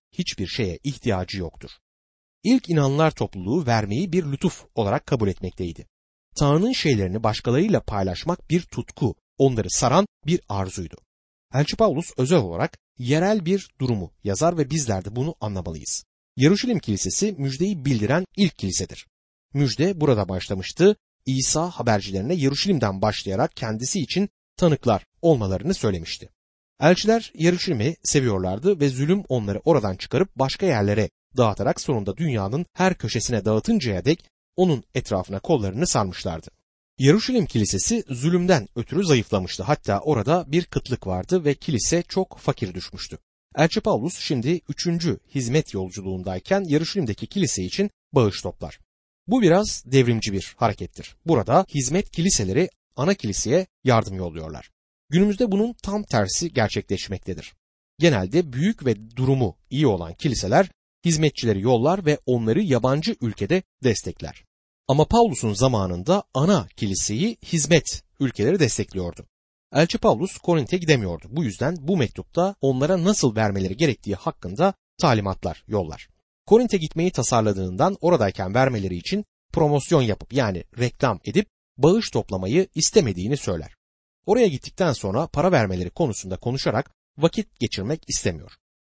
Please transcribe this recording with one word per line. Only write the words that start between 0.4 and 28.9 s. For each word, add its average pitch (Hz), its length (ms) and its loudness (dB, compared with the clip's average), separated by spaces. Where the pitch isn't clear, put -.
şeye 90 360 -4
ihtiyacı 101 540 -4
yoktur. - 320 -10
İlk 247 260 2
inananlar 151 420 2
topluluğu 107 540 -2
vermeyi 117 460 0
bir 156 200 -2
lütuf - 340 -4
olarak 110 300 0
kabul 110 220 0
etmekteydi. 90 600 -8
Tanrı'nın 156 360 2
şeylerini 107 520 0
başkalarıyla 127 560 2
paylaşmak 98 680 -4
bir 170 120 2
tutku, - 540 -6
onları 131 320 2
saran 147 380 2
bir 170 240 0
arzuydu. 95 460 -6
Elçi 139 220 0
Paulus 170 420 0
özel 139 200 2
olarak 98 400 -2
yerel 160 480 0
bir 190 220 -2
durumu 113 340 -2
yazar 151 340 0
ve 135 120 -2
bizler 113 360 -2
de 104 100 -10
bunu 143 260 -4
anlamalıyız. 90 640 -8
Yeruşalim 196 420 2
Kilisesi 113 580 -2
müjdeyi 139 480 -4
bildiren 135 400 2
ilk 190 220 2
kilisedir. - 500 -6
Müjde 147 480 0
burada 107 280 2
başlamıştı. 95 640 2
İsa 131 440 0
habercilerine 107 680 -2
Yeruşalim'den 135 640 0
başlayarak 104 540 -2
kendisi 117 440 -4
için 180 300 -2
tanıklar 127 480 2
olmalarını 113 520 2
söylemişti. - 560 -4
Elçiler 208 540 4
Yeruşalim'i 165 680 0
seviyorlardı 120 760 0
ve 143 100 2
zulüm 147 400 0